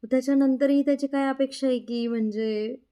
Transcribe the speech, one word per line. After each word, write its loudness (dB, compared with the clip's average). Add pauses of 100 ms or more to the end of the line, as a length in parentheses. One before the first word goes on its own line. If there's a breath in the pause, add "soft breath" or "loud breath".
(100)
त्याच्यानंतरही 2
त्याची 2
काय 0
अपेक्षा -2
आहे 2
की -4
म्हणजे -2 (160)